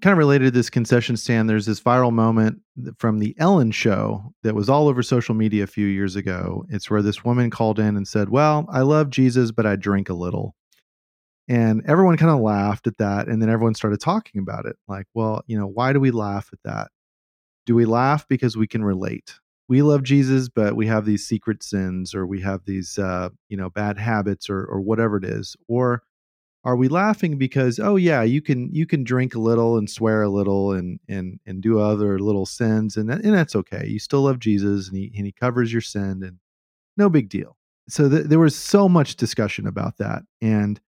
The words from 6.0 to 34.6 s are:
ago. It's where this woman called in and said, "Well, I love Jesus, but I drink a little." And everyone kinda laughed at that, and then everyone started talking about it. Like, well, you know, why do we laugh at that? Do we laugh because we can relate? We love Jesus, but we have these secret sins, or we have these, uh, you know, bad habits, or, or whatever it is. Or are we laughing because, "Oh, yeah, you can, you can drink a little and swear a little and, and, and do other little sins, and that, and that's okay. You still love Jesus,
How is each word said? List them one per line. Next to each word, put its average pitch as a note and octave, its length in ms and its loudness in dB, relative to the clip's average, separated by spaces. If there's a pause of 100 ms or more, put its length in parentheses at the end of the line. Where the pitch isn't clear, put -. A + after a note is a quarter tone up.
ago. F2+ 540 -6
It's - 200 -8
where G#2 120 2
this G2+ 220 -2
woman A#2+ 260 0
called A2 300 0
in G#2+ 160 0
and G2 120 -4
said, G2+ 220 -2
"Well, D3+ 400 2
I C3 120 0
love D3+ 280 4
Jesus, B2 420 2
but A2 140 -2
I G2+ 120 2
drink G2 320 -2
a F#2 40 -4
little." F2 400 -6 (920)
And A2+ 400 2
everyone F3 300 4
kinda D#3+ 200 4
laughed G#2 500 0
at A2+ 100 -4
that, G2+ 300 -2
and A2 140 -2
then A2 80 2
everyone A2+ 240 2
started G#2 260 -2
talking F#3 400 -4
about G2+ 260 -8
it. - 120 -10 (100)
Like, G2 260 -12
well, A2 340 -2
you A2+ 100 -4
know, G2+ 100 -2
why B2 260 0
do C#3 60 2
we C3+ 120 4
laugh G2+ 420 -4
at - 100 -20
that? - 280 -8 (720)
Do A#2 100 2
we A#2 100 4
laugh C3 420 2
because B2 280 0
we A2 120 0
can A2 160 -6
relate? G2 500 -4 (340)
We C3 140 4
love D3 220 4
Jesus, C3 460 2
but G#2+ 260 0
we A2 120 0
have A2 180 0
these G#2 220 -2
secret G#2+ 360 -4
sins, F#2 500 -6
or F#2+ 120 -6
we F#2+ 160 -8
have F#2+ 240 -6
these, F#2+ 320 -8
uh, F#2 320 -4 (200)
you G#2 80 -8
know, F#2 120 -8
bad G#2 280 -4
habits, G#2 520 -4
or, F#2+ 160 -4
or - 160 -6
whatever G#2+ 360 0
it F#2 60 -4
is. - 320 -8 (120)
Or A#2+ 360 -2 (600)
are B2+ 120 0
we B2+ 140 2
laughing F3+ 480 0
because, B2+ 420 0
"Oh, G3+ 160 2
yeah, E3 260 4
you B2 200 2
can, B2+ 320 -2
you D#3+ 120 0
can C#3+ 180 -2
drink B2+ 300 0
a A#2+ 60 -6
little A#2 380 2
and G#2+ 120 -2
swear A2 340 0
a G#2 60 0
little G2 440 0
and, F2+ 260 -6 (100)
and, F#2+ 360 -10
and F#2 160 -10
do A2 180 2
other G#2 400 0
little G2+ 260 -2
sins, A2 520 -2
and A2 120 -4
that, D#3+ 140 -6
and G#3+ 100 4
that's E3 220 2
okay. G2 320 -4
You G#2+ 120 -6
still C#3 220 0
love C3+ 180 2
Jesus, G2+ 480 0